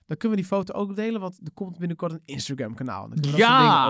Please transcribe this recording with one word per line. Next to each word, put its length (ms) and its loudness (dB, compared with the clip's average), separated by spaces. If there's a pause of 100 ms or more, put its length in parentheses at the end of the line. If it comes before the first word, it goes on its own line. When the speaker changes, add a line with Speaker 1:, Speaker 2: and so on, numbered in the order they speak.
Speaker 1:
dan 140 -8
kunnen 180 0
we 60 0
die 80 -8
foto 220 -2
ook 220 -6
delen, 260 -4
want 220 -10
er 100 -12
komt 240 -12
binnenkort 340 -6
een 140 -12
Instagram-kanaal. 760 -8
Dan 180 -14
kunnen 120 0
we 60 -2
dat 100 6
Speaker 2:
Ja! 120 8
Speaker 1:
soort 140 8
dingen 160 4